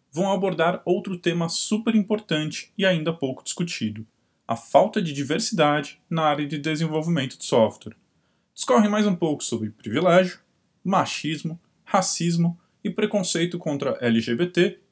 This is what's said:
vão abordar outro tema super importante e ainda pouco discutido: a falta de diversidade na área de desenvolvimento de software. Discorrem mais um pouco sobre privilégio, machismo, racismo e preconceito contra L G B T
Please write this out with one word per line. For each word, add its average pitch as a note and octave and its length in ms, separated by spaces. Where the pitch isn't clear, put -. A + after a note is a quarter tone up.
vão F#3+ 200
abordar F3+ 520
outro F#3 320
tema E3+ 320
super A3+ 460
importante F3+ 800
e - 80
ainda E3+ 280
pouco C3 320
discutido: A2 600
a A#2 100
falta G#3 440
de D#3+ 120
diversidade D3 880
na E3 140
área D3 220
de D3 120
desenvolvimento D#3 800
de - 60
software. A2 500
Discorrem A3 380
mais G#3 160
um G3 80
pouco D#3 300
sobre G#2+ 260
privilégio, F3 680
machismo, D#3+ 800
racismo E3+ 720
e G3 80
preconceito F3+ 680
contra C3+ 420
L A#2 200
G A#2+ 140
B F3 120
T F3+ 340